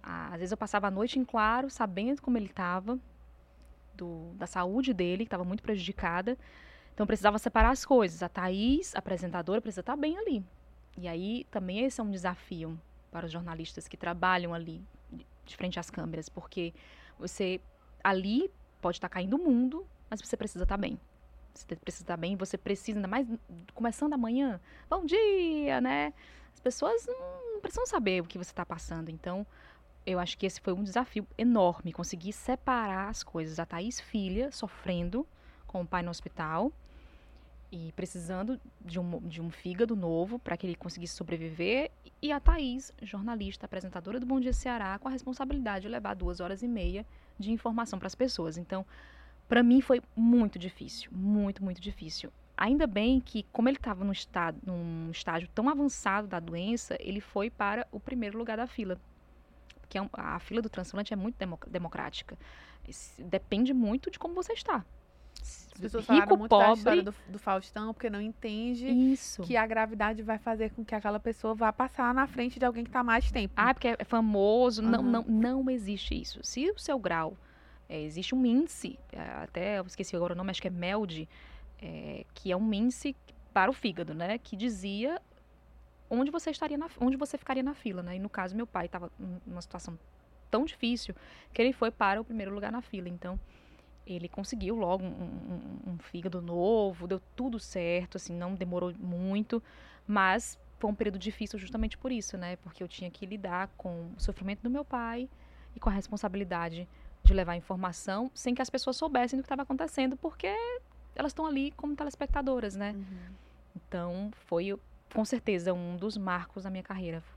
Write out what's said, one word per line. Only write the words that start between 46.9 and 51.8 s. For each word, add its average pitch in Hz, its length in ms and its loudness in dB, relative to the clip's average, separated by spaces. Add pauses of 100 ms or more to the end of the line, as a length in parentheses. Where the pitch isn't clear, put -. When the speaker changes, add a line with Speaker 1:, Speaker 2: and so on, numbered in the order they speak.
Speaker 1:
de 208 140 -2
informação 226 480 -2
pras 190 160 -6
pessoas. 165 420 0
Então, 190 280 -4 (640)
pra 240 120 8
mim 247 200 10
foi 247 200 6 (140)
muito 233 420 8
difícil, - 540 -10
muito, 196 520 2
muito 180 180 -4